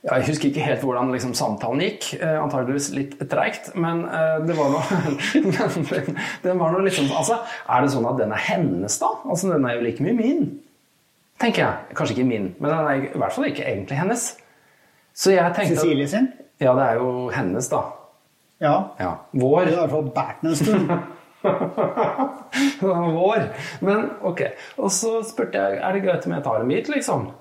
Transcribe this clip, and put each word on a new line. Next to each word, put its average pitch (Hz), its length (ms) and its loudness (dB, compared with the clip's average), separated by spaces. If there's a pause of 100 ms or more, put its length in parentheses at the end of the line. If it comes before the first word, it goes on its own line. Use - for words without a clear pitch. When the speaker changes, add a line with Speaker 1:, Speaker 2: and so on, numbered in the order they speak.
Speaker 1:
ja, 131 180 0
jeg 123 140 2
husker 147 160 2
ikke 139 180 0
helt 143 160 0
hvordan 127 320 0
liksom 123 240 -2
samtalen 117 460 -2
gikk, 208 300 -4
eh, 160 200 -2
antageligvis 143 560 -2
litt 139 220 -4 (180)
tregt, - 380 -2 (100)
men, 170 240 0
eh, 160 400 0
det 165 160 0
var 139 140 2
noe, 160 240 0 (200)
<laughs> - 280 2
men 185 420 0
den, - 300 -4 (260)
den 185 160 2
var 165 160 2
noe 185 80 2
liksom, 175 320 2
altså, 208 220 2 (340)
er 127 140 4
det 139 80 2
sånn 120 180 2
at 131 80 0
den 107 160 0
er - 80 -2
hennes 104 560 0
da? - 220 0
Altså, 190 320 -2
den 139 160 2
er 120 80 0
jo 120 100 0
like 117 160 -2
mye 202 160 2
min, 269 240 2 (1000)
tenker 226 220 2
jeg. - 380 -2
Kanskje 117 160 -2
ikke 127 160 2
min, 101 160 -2 (100)
men - 140 -4
den 156 180 0
er 135 140 0
i - 180 -4
hvert - 140 -2
fall 285 100 0
ikke - 160 -4
egentlig 113 380 -4
hennes. 220 260 -2 (920)
Så 190 200 6
jeg 175 180 4
tenkte 185 240 2
at 156 60 2
Speaker 2:
Cecilie 143 260 2
sin? 226 160 2 (320)
Speaker 1:
Ja, 127 160 6
det 131 140 4
er 113 100 2
jo 127 300 -2 (100)
hennes 113 320 -2
da. 123 140 0 (760)
Speaker 2:
Ja. 151 140 4 (240)
Speaker 1:
Ja. 87 140 -2 (260)
Vår. 151 300 4
Speaker 2:
Det 170 80 4
er - 0 -
i 175 80 2
hvert 143 160 0
fall 135 180 -4
bært - 320 -6
en 147 80 0
stund. 180 360 2 (480)
Speaker 1:
<laughs> - 600 -2 (1120)
Vår. 185 300 4 (380)
Men, 208 260 2 (160)
ok. 170 200 -2 (400)
Og 196 100 0
så 226 240 0 (100)
spurte 202 320 -4
jeg, 196 240 0
«Er 185 140 0
det 190 100 -2
greit 175 220 0
om 170 80 -2
jeg 143 100 -6
tar 110 160 0
en 123 80 0
bit, 208 220 -2
liksom?» 170 340 0 (140)